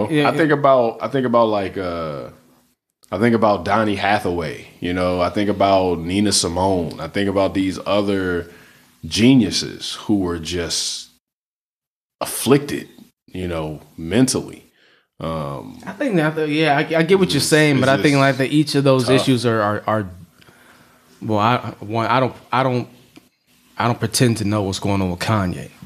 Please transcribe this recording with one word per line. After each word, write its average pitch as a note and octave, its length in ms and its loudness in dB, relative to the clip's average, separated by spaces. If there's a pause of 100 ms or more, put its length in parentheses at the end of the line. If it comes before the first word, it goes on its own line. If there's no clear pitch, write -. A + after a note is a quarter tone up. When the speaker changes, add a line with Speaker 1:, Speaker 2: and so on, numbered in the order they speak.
Speaker 1:
know. - 40 -2
Speaker 2:
yeah, D3+ 200 2
Speaker 1:
I C3+ 60 2
think D3+ 140 2
Speaker 2:
yeah. D3 80 4
Speaker 1:
about, C3 440 4
I A2+ 60 -4
think C3 180 -2
about, A#2 220 4
like, G2 300 -2
uh, D#2+ 520 -6 (800)
I F#2 80 -4
think A#2 160 4
about G#2 300 2
Donny G#2 300 2
Hathaway, G2 720 -2 (140)
you F2+ 140 -4
know, F2+ 280 0
I F2 80 0
think G2+ 200 -2
about F#2+ 500 2
Nina F#2+ 320 0
Simone. F2+ 680 -2
I D#2+ 100 -8
think G2+ 200 -2
about G2 240 0
these F#2+ 320 -2
other F#2+ 640 -2 (560)
geniuses F#2 920 2
who G#2 240 -2
were F2 200 -4
just E2 720 -8 (1120)
afflicted, B2 680 0 (380)
you F2+ 200 -8
know, D#2 340 -8 (160)
mentally. F#2 640 -2 (560)
Um, D#2 680 -8
Speaker 2:
I F#3+ 80 -12
think B3 220 -2
that, D#3 340 0
yeah, D3+ 280 2
I, - 20 2 (200)
I E3 40 4
get F#3+ 160 4
what F3+ 100 2
you're D3 80 0
Speaker 1:
it's, C3 80 0
Speaker 2:
saying, D3+ 340 4
but B2 100 2
Speaker 1:
it's C3+ 100 4
Speaker 2:
I - 20 -4
think, D3 120 4
Speaker 1:
just C#3 60 4
Speaker 2:
like, C3+ 180 4
that C3 140 0
each D3 240 2
of C#3 80 2
those C3 220 4
Speaker 1:
tough. C3+ 160 4
Speaker 2:
issues B2 240 2
are, A2+ 160 2
are, G#2 260 -2
are, G#2+ 220 0 (1120)
well, G#2+ 180 -2
I, A#2 180 2 (220)
one, A2 280 -4
I A#2+ 120 2
don't, B2 160 -2 (160)
I B2+ 120 2
don't, B2+ 240 -2 (880)
I A2 100 0
don't A#2+ 120 -2
pretend A#2 380 0
to G#2+ 80 -4
know G#2 180 0
what's F#2+ 160 -4
going G2 220 -2
on F#2 100 -2
with F2 80 -8
Kanye, F#2 500 -2 (160)